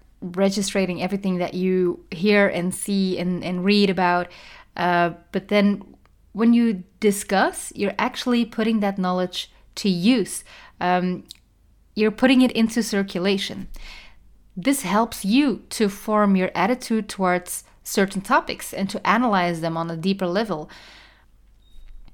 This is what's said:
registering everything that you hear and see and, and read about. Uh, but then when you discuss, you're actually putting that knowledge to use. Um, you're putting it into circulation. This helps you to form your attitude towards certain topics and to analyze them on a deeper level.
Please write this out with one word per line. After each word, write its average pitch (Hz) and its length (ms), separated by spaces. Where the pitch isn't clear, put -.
registering 190 800
everything 190 340
that 175 160
you 185 580
hear 202 380
and 180 260
see 190 440
and, 175 260
and 180 180
read 202 280
about. 175 380
Uh, 175 360
but 190 160
then 202 340
when 233 220
you 226 280
discuss, 202 800
you're 202 220
actually 240 480
putting 226 340
that 196 160
knowledge 180 540
to - 120
use. 190 560
Um, 180 440
you're 214 160
putting 254 320
it 247 100
into 226 300
circulation. 196 840
This 262 260
helps 214 420
you 240 460
to 214 180
form 202 480
your 185 180
attitude 220 540
towards 180 560
certain 196 380
topics - 520
and 196 180
to - 160
analyze 190 540
them 165 160
on 165 140
a 170 60
deeper 190 300
level. 175 440